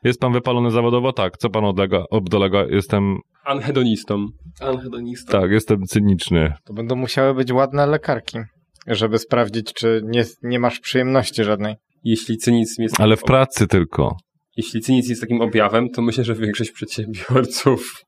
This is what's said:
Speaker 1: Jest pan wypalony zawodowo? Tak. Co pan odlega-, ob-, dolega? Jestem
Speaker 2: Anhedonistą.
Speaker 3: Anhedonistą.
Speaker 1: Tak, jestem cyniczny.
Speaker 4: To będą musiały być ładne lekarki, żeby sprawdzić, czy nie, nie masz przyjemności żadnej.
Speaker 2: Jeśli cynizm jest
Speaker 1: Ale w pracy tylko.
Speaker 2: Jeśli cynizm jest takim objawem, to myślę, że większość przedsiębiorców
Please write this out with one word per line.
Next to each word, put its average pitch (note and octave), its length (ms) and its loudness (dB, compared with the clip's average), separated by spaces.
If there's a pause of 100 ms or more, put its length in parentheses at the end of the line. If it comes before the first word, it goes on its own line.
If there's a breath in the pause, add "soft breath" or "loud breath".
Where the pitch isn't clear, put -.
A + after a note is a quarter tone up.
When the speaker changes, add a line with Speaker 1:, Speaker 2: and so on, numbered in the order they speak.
Speaker 1:
Jest B2 160 0
pan B2+ 120 2
wypalony A#2+ 380 2
zawodowo? A#2+ 420 2
Tak. F#2+ 260 -2
Co A#2 120 -2
pan G#2+ 140 0
odlega-, F#2+ 460 0
ob-, G2+ 180 0
dolega? G2 400 2
Jestem G2 480 0 (280)
Speaker 2:
Anhedonistą. B2 840 -2 (340)
Speaker 3:
Anhedonistą. B2 800 -8
Speaker 1:
Tak, F#2 100 2
jestem G#2+ 360 2
cyniczny. F2 680 2 (120)
Speaker 4:
To - 100 -18
będą A#2 220 -4
musiały C3+ 380 0
być B2+ 180 -2
ładne C3+ 340 2
lekarki, D3 520 -4 (480)
żeby A2 320 0
sprawdzić, A2+ 540 -2
czy A2+ 320 0
nie, A#2 200 0 (180)
nie B2 160 -4
masz A#2+ 220 -2
przyjemności B2+ 640 0
żadnej. G#2 320 -2 (280)
Speaker 2:
Jeśli A2+ 320 0
cynizm A#2 460 2
jest A2 180 -2
Speaker 1:
Ale G#2+ 160 6
w - 60 -10
pracy C3 440 2
tylko. E2 500 0 (400)
Speaker 2:
Jeśli A2+ 240 -6
cynizm B2+ 300 2
jest A2+ 120 -4
takim A#2 180 -2
objawem, A2 500 2
to B2 120 -4
myślę, A#2 220 0
że A2+ 100 -2
większość A2 380 -4
przedsiębiorców - 1200 -2 (160)